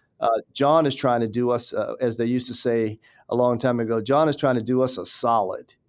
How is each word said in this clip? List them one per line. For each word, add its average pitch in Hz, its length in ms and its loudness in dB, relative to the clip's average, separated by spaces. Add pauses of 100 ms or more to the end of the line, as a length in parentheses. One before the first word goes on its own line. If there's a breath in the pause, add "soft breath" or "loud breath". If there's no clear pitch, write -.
(220)
Uh, 113 180 0 (140)
John 151 320 4
is 139 100 0
trying 123 240 0
to 117 80 0
do 120 240 -2
us, 120 220 -2
uh, 110 260 -4
as 120 160 0
they 117 100 -2
used 123 220 -2
to 123 60 -6
say 113 440 -2 (300 soft breath)
a 117 80 -4
long 123 220 2
time 123 240 0
ago, 113 200 0
John 143 280 2
is 143 80 -2
trying 131 180 2
to 117 80 -2
do 127 180 0
us 127 160 0
a 90 80 -10
solid. 113 680 -2 (160)